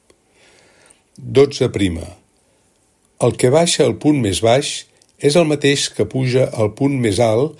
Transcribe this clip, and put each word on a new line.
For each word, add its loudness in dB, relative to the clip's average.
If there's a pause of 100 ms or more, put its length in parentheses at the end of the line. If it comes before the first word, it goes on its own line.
(1160)
Dotze 0
prima. -4 (1160)
El 2
que 2
baixa 2
al -2
punt 0
més -2
baix 2 (480)
és 2
el 2
mateix 0
que -4
puja -2
al -2
punt 0
més 0
alt 0